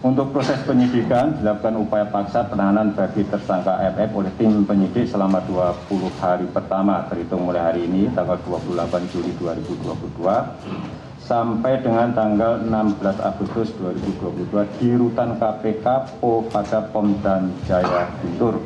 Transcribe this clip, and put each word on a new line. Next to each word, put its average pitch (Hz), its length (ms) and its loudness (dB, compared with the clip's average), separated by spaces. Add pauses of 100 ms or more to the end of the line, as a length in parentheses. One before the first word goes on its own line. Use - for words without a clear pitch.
Untuk 131 320 2
proses 135 320 0
penyidikan, 123 720 4
dilakukan 107 420 0
upaya 104 300 2
paksa 104 340 0
penahanan 101 480 2
bagi 98 320 0
tersangka 95 540 0 (140)
M - 20 -6 (100)
M - 80 -2
oleh 95 240 -2
tim 107 300 4
penyidik 101 420 2
selama 95 400 2
dua 90 240 2 (160)
puluh 92 220 -2 (100)
hari 90 300 0
pertama 95 580 0
terhitung 87 400 -2
mulai 85 240 2
hari 85 160 0
ini, 95 240 2
tanggal 90 300 0
dua 90 180 -4
puluh 87 160 -4
delapan 85 320 -2
Juli 87 300 -4
dua 82 180 -4
ribu 82 240 -6
dua 80 160 -6
puluh - 220 -8
dua, 92 160 2 (920)
sampai 117 560 0
dengan 117 320 2
tanggal 110 480 2
enam 110 400 2
belas 98 220 0
Agustus 104 560 -2
dua 87 180 -4
ribu 101 240 -4
dua 92 80 -4
puluh 90 220 -6
dua 104 120 2 (140)
di 120 160 2
Rutan 117 480 2
K - 20 0 (200)
P - 0 - (180)
K - 60 0 (340)
Po 113 300 2
pada 107 400 0
Pom 104 340 2
dan 95 240 2 (160)
Jaya 90 560 2
Guntur. 92 440 0